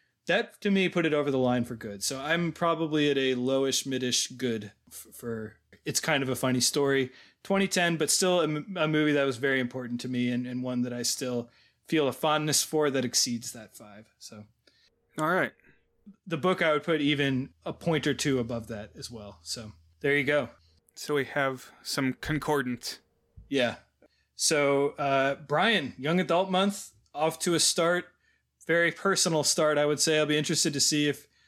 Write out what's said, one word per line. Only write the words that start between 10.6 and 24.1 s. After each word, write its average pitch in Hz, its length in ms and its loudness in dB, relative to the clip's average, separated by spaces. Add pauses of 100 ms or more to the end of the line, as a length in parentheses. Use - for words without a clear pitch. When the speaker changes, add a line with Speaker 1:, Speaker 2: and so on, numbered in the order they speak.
Speaker 1:
one 127 200 -2
that 123 120 -4
I 120 80 -6
still 120 480 -4 (360)
feel 151 220 2
a 120 40 0
fondness 151 500 0
for 151 280 2
that 131 140 0
exceeds 117 480 -2
that 110 240 -18
five. 104 420 -20
So. 110 260 -18 (720)
Speaker 2:
All 156 100 0
right. 170 240 0 (720)
Speaker 1:
The 170 100 -4
book 175 240 0
I 160 120 4
would 147 120 0
put 160 160 2
even 139 500 0 (140)
a 165 80 -6
point 156 340 -2
or 139 80 2
two 131 240 0
above 117 300 -6
that 110 300 -12
as - 120 -12
well. 104 320 -16
So 107 300 -12 (280)
there 143 160 2
you 139 80 2
go. 139 240 0 (460)
Speaker 2:
So - 200 -6
we 135 120 0
have 135 440 -4 (120)
some 131 380 -2
concordant. 139 800 -4 (480)
Speaker 1:
Yeah. 123 280 0 (580)